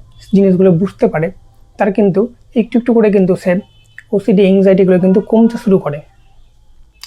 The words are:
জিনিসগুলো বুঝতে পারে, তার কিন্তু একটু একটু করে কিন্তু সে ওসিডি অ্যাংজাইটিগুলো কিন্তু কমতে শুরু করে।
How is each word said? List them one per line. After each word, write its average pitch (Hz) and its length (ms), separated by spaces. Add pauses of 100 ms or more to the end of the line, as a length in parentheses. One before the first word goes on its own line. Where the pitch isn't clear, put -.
(340)
জিনিসগুলো 190 380
বুঝতে 190 340
পারে, 156 240 (480)
তার 190 140
কিন্তু 202 360 (280)
একটু 240 220
একটু 240 160
করে 214 180
কিন্তু 185 240
সে 185 240 (520)
ওসিডি 202 300
অ্যাংজাইটিগুলো 190 560
কিন্তু 190 220
কমতে 226 380
শুরু 190 200
করে। 151 220 (1080)